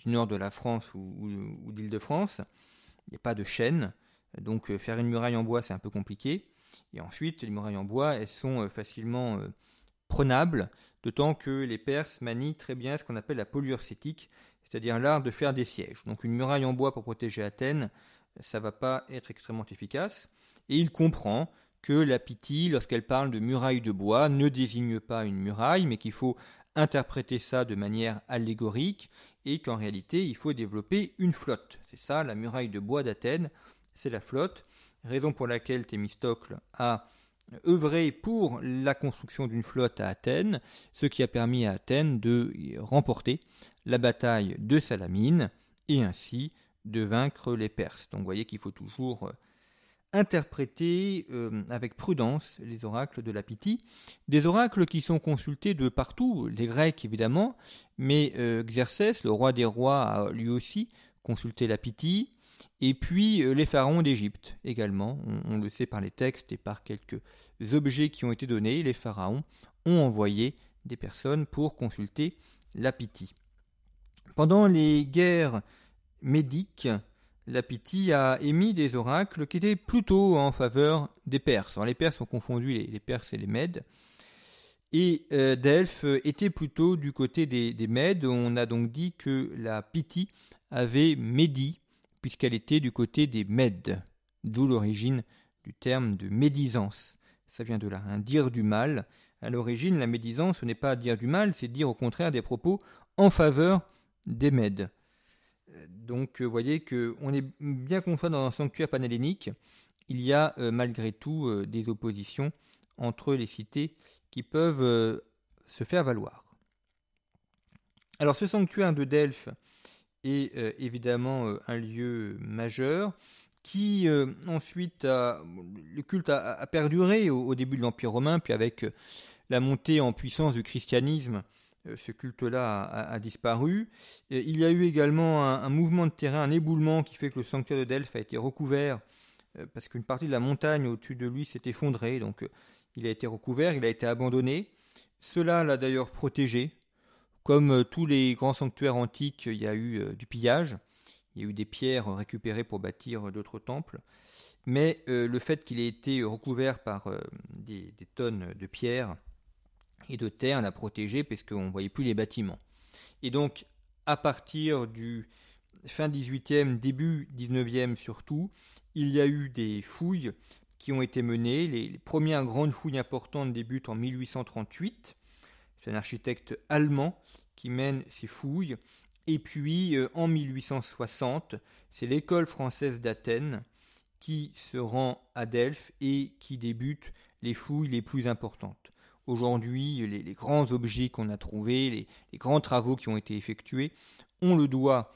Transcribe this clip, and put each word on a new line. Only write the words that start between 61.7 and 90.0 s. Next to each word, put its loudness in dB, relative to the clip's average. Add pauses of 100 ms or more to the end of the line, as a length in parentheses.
Pythie, -2 (480)
et 4
puis, 4
euh, 4
les 4
pharaons 4
d'Égypte 0
également, -2
on, -4
on -2
le -2
sait -4
par -6
les -6
textes -4
et -8
par -10
quelques -10 (520)
objets 2
qui -8
ont 0
été -6
donnés, 0
les 0
pharaons -6 (400)
ont 6
envoyé 2 (280)
des -10
personnes -2
pour -2
consulter -4 (360)
la 0
Pythie. -12 (1000)
Pendant 8
les 6
guerres 4 (580)
médiques, 0 (580)
la 0
Pythie -2
a 4
émis 4
des 2
oracles 0
qui -2
étaient 4
plutôt 6
en 4
faveur 4 (160)
des 0
Perses. 2
Alors, 0
les 0
Perses 0
ont -8
confondu -2
les, -2
les -8
Perses -8
et -4
les -6
Mèdes. -2 (1120)
Et, 2
euh, 4
Delphes 4 (200)
était 0
plutôt 2
du -4
côté 0
des, 0
des -4
Mèdes. 2
On 2
a 2
donc 0
dit -4
que -2
la -4
Pythie -4 (420)